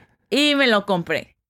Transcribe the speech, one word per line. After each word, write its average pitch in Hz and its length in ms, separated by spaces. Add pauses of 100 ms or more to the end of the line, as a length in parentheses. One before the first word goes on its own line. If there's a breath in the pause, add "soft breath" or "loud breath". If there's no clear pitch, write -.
(300 loud breath)
Y 285 260
me 277 120
lo 208 180
compré. 170 500 (140)